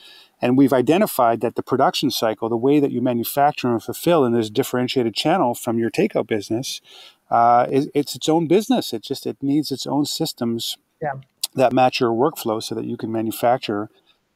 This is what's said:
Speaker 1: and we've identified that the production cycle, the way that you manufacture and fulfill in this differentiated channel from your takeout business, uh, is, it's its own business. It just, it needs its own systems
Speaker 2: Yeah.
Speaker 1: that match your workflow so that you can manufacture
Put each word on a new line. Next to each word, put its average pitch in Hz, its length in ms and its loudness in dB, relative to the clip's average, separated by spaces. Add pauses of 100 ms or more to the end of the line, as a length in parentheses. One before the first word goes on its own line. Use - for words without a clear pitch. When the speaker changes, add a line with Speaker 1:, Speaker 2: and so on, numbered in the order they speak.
(420)
Speaker 1:
and 123 160 2
we've 139 160 6
identified 127 680 2
that 117 140 -2
the - 80 -4
production 139 460 0
cycle, 113 400 -2
the 117 80 -2
way 139 220 4
that 139 120 2
you 123 120 -4
manufacture 127 680 0
and 117 120 -2
fulfill 156 420 0
in 120 80 2
this 113 160 0
differentiated 123 640 -2
channel 151 400 0
from 117 240 -4
your 113 140 0
takeout 151 360 -2
business, 113 540 -4 (480)
uh, 120 400 4
is, 139 240 0
it's 143 220 -2
its - 120 -10
own 160 200 2
business. 208 460 0
It 110 100 -6
just, - 240 -8
it 120 160 -8
needs 139 280 0
its 135 140 -8
own 139 200 -2
systems 117 720 -6 (240)
Speaker 2:
Yeah. 147 120 -6 (400)
Speaker 1:
that 127 180 2
match 127 280 2
your 120 120 2
workflow 113 520 0
so - 120 -8
that 113 100 -6
you 120 120 -8
can 110 140 -6
manufacture 113 760 -2 (460)